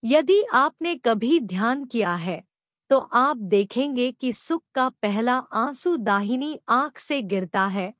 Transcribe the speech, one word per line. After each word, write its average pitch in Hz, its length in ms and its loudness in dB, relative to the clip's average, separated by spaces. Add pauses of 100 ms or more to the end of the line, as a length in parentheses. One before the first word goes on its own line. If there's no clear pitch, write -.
यदि 302 400 4 (100)
आपने 320 420 2
कभी 240 440 2
ध्यान 233 460 -2
किया 208 300 -2
है, 170 280 -6 (460)
तो 269 80 6
आप 254 400 2
देखेंगे 240 760 0
कि 247 220 -4
सुख - 300 -4 (120)
का 262 140 2
पहला 226 480 -2
आंसू 262 600 -2
दाहिनी 220 640 -2 (100)
आंख 269 280 0
से 285 240 -4
गिरता 190 440 -2
है 196 340 -4